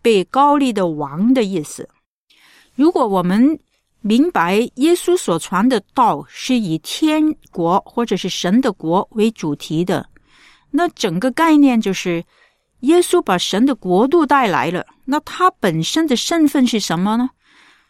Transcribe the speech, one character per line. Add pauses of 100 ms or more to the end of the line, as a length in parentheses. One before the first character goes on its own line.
被
高
立
的
王
的
意
思。 (840)
如
果
我
们 (440)
明
白
耶
稣
所
传
的 (140)
道
是
以
天 (160)
国
或
者
是
神
的
国
为
主
题
的， (640)
那
整
个
概
念
就
是 (580)
耶
稣
把
神
的
国
度
带
来
了， (200)
那
他
本
身
的
身
份
是
什
么
呢？ (580)